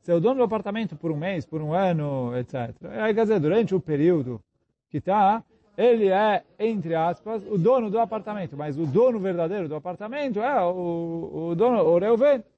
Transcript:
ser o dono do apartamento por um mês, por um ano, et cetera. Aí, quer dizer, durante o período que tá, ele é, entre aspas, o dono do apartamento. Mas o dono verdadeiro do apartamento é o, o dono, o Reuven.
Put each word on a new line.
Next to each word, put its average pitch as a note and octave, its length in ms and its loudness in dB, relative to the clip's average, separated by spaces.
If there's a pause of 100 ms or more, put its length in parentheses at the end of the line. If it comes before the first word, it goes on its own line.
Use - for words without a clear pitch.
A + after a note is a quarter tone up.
ser F3 120 -2
o E3+ 60 4
dono A#3+ 180 0
do B3 60 2
apartamento G#3 520 -4
por E3 160 -6
um D3+ 60 -4
mês, E3+ 280 -4
por D#3 160 -8
um D3+ 120 -4
ano, D3 600 0
et B2 140 -6
cetera. C#3 540 -8
Aí, G#3+ 100 2
quer A3 80 2
dizer, G#3+ 180 2
durante F#3 340 2
o F3+ 60 0
período C#3+ 600 0 (480)
que D3 120 -6
tá, G#3 420 2 (320)
ele G#3+ 340 4
é, G3+ 340 2 (160)
entre G3+ 360 -2
aspas, F3+ 500 -2
o G#3 120 -2
dono A3+ 320 4
do A3 100 0
apartamento. G#3 560 -6
Mas D3 220 -6
o D#3+ 80 -2
dono A3 340 2
verdadeiro F3+ 480 -2
do D3+ 80 -6
apartamento G#3 680 -6
é B3 220 2
o, E3+ 840 -4
o E3+ 60 -2
dono, A3+ 260 2
o E3+ 160 6
Reuven. A#3 460 2 (140)